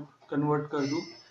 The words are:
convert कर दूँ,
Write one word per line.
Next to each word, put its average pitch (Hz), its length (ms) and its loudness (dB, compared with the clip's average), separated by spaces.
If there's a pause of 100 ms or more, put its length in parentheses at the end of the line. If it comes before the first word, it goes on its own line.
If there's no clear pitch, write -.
(300)
convert 147 340 2
कर 156 140 -4
दूँ, 143 220 0 (320)